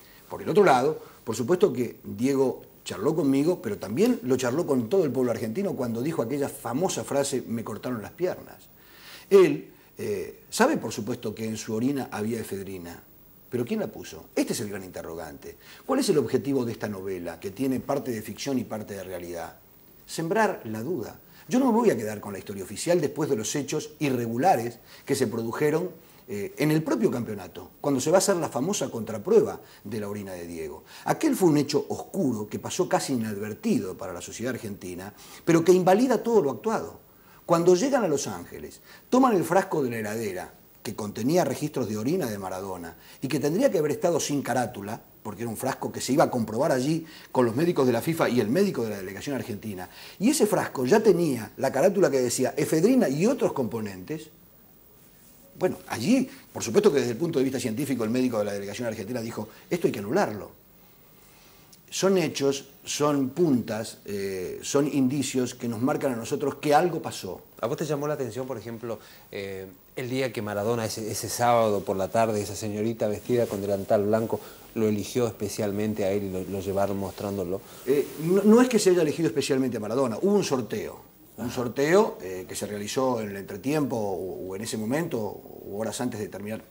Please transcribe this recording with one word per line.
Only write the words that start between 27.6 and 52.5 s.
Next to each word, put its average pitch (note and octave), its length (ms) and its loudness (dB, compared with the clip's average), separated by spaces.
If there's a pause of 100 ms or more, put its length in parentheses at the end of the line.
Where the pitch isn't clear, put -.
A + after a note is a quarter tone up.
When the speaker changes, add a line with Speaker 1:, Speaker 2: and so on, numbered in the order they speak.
Speaker 1:
cuando C#3+ 180 2
se D#3 100 0
va F3+ 80 8
a - 20 8
hacer F#3+ 180 2
la D3+ 100 -2
famosa C#3 420 -2
contraprueba A2 680 2 (240)
de G#2+ 160 -6
la G#2 80 -6
orina G2+ 240 -8
de F2 160 -10
Diego. D#2+ 360 -10 (200)
Aquel C#4 320 0
fue F#3 140 6
un D3 80 6
hecho D3 320 2
oscuro A2 580 -2
que A2+ 120 -6
pasó - 280 -2
casi D3 260 0
inadvertido G#2+ 840 -2
para F#2 160 -10
la F2 80 -8
sociedad A2+ 320 -6
argentina, F#2+ 600 -10 (300)
pero E3 220 6
que F3+ 80 10
invalida G#3 500 6
todo A#3 180 4
lo C#3 100 2
actuado. G3 500 -4 (440)
Cuando E3+ 300 6
llegan B3 300 2
a - 20 2
Los C#3 200 0
Ángeles, F2 520 -12 (300)
toman B3+ 260 6
el D#3+ 80 4
frasco F3+ 400 2
de B2 60 0
la A#2 80 -4
heladera, G#2 560 -6 (300)
que A2 120 -6
contenía A2+ 500 0
registros C3 440 -2
de G#2+ 80 -4
orina C#3+ 300 -2
de G#2 120 -6
Maradona, F#2 560 -8 (260)
y C#3 60 -4
que C#3 120 0
tendría F3 300 2
que G3+ 80 0
haber D3+ 140 2
estado D#3 280 2
sin C#3+ 220 -2
carátula, A#2 580 -4 (220)
porque G#2 220 -10
era A#2+ 80 -4
un G2+ 60 -8
frasco B2+ 340 -4
que G#2+ 100 -8
se A#2+ 120 0
iba D3+ 100 6
a C#3 80 2
comprobar B2 400 0
allí D3 340 0 (260)
con B2 140 4
los A2 100 0
médicos D#3 300 2
de B2+ 80 4
la A2+ 80 0
fifa D#3+ 260 2
y A#2+ 120 2
el G#2+ 80 2
médico F3 360 2
de A2 60 -4
la G2+ 80 -6
delegación G2 380 -8
argentina, G#2 520 -8 (300)
y A3 140 4
ese D#4 160 4
frasco C#3+ 400 0
ya G#3 120 8
tenía E3+ 580 4
la C3 140 2
carátula F3 380 4
que C3+ 100 2
decía B2 380 0